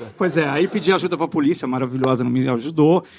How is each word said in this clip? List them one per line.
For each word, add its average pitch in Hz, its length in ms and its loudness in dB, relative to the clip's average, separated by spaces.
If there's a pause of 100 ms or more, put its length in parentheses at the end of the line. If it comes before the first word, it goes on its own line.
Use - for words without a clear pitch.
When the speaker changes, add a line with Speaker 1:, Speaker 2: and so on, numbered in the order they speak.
Speaker 1:
É. 117 40 -14 (120)
Speaker 2:
Pois 180 200 0
é, 156 120 2
aí 151 180 0
pedi 185 260 0
ajuda 175 240 0
pra 156 120 -2
polícia, 151 400 0
maravilhosa, 127 560 0
não 123 60 -2
me 127 180 0
ajudou. 151 560 2 (140)